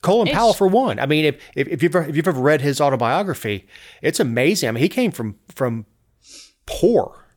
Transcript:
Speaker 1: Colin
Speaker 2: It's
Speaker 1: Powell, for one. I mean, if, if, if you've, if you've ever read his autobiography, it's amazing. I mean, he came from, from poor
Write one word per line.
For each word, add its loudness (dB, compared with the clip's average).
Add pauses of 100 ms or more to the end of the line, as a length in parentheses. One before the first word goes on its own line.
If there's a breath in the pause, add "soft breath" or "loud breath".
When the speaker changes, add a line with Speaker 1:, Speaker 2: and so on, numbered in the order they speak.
Speaker 1:
Colin 2
Speaker 2:
It's -2
Speaker 1:
Powell, 4
for 2
one. 2
I -2
mean, 2
if, 0 (140 loud breath)
if, -2
if -2
you've, 0
if 0
you've 0
ever 0
read 4
his -2
autobiography, -2 (320 loud breath)
it's -2
amazing. 0
I -2
mean, -2
he 2
came -2
from, -8 (120)
from -6 (800 loud breath)
poor -2 (120)